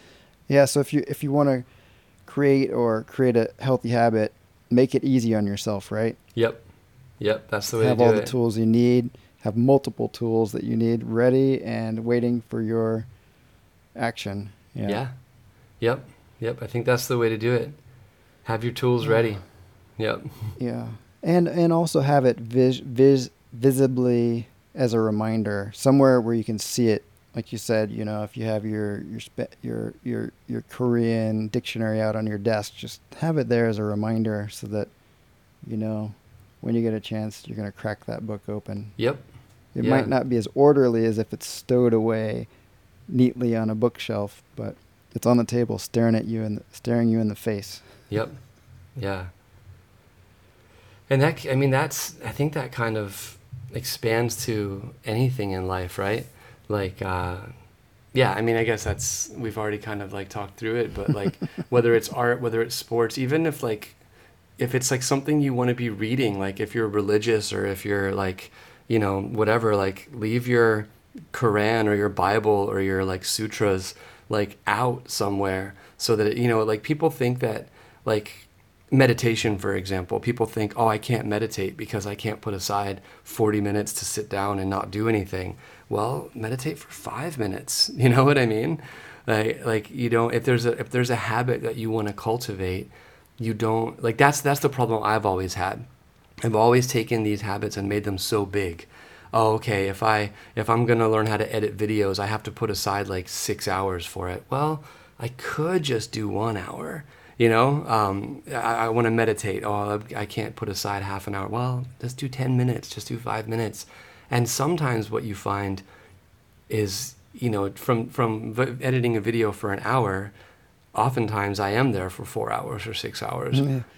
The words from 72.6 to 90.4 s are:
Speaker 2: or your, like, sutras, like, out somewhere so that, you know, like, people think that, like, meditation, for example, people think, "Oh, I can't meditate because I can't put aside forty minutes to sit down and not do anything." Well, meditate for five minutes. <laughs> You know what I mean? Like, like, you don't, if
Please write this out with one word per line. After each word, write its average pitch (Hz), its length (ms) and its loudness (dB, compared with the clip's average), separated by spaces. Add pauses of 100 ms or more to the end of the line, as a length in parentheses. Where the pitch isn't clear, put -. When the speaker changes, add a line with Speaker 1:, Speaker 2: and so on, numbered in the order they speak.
Speaker 2:
or 98 100 0
your, 95 240 2
like, 92 200 -4
sutras, 104 720 -2 (340)
like, 104 380 -2
out 120 440 -2
somewhere 98 640 -2 (240)
so 113 180 0
that, 107 200 2
you 120 120 2
know, 113 160 4
like, 107 180 -2
people 156 280 0
think 123 300 -2
that, 110 280 -4 (360)
like, - 440 -2 (420)
meditation, 120 680 4
for 98 160 -2
example, 95 460 -4
people 120 260 -2
think, 107 300 -4
"Oh, 117 100 2
I 107 120 2
can't 110 280 -2
meditate 104 500 -4
because 104 300 -6
I 101 80 -6
can't 107 260 -6
put 104 140 -6
aside 98 460 -4 (240)
forty 107 360 2
minutes 101 340 0
to - 100 -6
sit 107 240 -6
down 98 320 -2
and 95 100 -2
not 98 220 -4
do 107 160 -2
anything." 95 480 -2 (320)
Well, 117 460 -4
meditate 123 440 -6
for - 120 -20
five 139 480 -10
minutes. 101 540 -2
<laughs> - 40 -10
You 123 120 6
know 127 160 6
what 143 140 6
I 123 80 4
mean? 120 340 -2 (460)
Like, 110 400 0
like, 110 240 -2
you 120 180 -2
don't, 117 240 2
if 120 120 -2